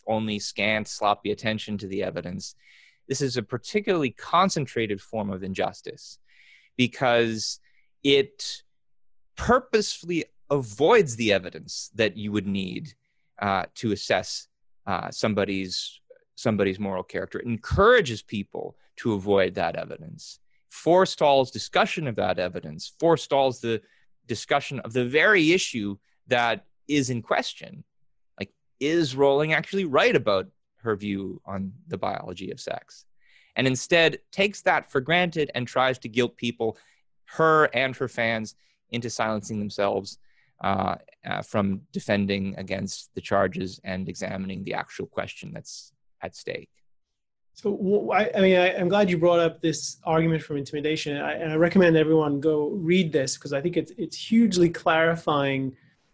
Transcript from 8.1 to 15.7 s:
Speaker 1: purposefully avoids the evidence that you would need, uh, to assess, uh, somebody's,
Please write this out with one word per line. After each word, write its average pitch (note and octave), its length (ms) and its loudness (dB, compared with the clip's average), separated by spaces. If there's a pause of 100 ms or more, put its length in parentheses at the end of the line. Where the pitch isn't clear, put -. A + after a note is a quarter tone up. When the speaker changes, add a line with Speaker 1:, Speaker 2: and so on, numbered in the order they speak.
Speaker 1:
purposefully G#3+ 920 0 (240)
avoids C#3+ 640 4
the A2 180 2
evidence F2 600 -6
that G#2+ 200 0
you G#2 160 -6
would G2+ 160 0
need, G2 460 -6 (460)
uh, G2 260 0 (100)
to A2+ 160 -4
assess, - 560 -2 (380)
uh, F#2 240 -4
somebody's, G2 920 -2 (360)